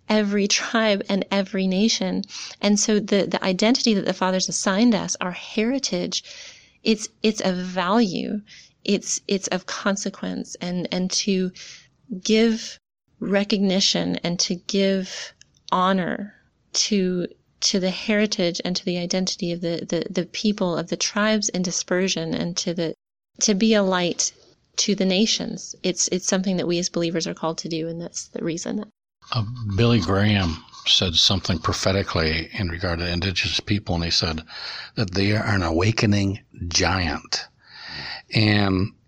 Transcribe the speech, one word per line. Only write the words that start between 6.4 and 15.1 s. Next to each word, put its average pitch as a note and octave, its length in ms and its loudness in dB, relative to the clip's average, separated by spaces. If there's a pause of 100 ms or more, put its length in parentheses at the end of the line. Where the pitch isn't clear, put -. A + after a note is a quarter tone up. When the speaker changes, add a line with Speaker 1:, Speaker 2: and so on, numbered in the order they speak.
Speaker 1:
it's, A3 260 0 (140)
it's G#3+ 180 2
of F#3 140 0
value. F#3 880 0 (420)
It's, - 440 0
it's G3 200 -2
of F#3 180 -4
consequence. - 960 -6
And, F3+ 300 -4
and F#3 200 -2
to F#3 400 0 (720)
give A3 540 2 (420)
recognition F#3+ 960 2
and F3 240 -4
to F3+ 140 0
give G3 760 -2 (380)